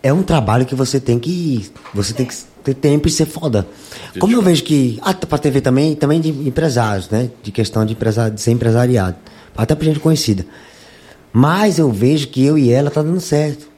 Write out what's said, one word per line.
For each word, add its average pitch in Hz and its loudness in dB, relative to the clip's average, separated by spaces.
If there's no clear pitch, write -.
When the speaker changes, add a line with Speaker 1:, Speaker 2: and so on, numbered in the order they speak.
Speaker 1:
É 135 2
um 185 2
trabalho 127 2
que 139 -6
você 131 -2
tem 120 0
que, 147 -4
você 101 -4
tem 123 -2
que - -14
ter 135 -2
tempo 147 2
e - 2
ser 156 0
foda. 147 -2
Speaker 2:
Deixa - -14
Speaker 1:
Como 208 2
eu 247 4
Speaker 2:
eu - 2
Speaker 1:
vejo 180 4
que, 127 2
ah, 190 -2
pra 151 -4
T 147 0
V 131 2
também, 139 2
também 151 2
de 160 -2
empresários, 123 -2
né? 117 -2
De 104 -10
questão 110 -2
de 110 -4
empresa-, 110 0
de 107 -10
ser 117 0
empresariado. 117 2
Até 110 0
pra 151 -4
gente 151 0
conhecida. 110 0
Mas 170 2
eu 151 2
vejo 131 0
que 131 0
eu 151 2
e 127 4
ela 139 2
tá 156 -2
dando 170 -2
certo. 147 -2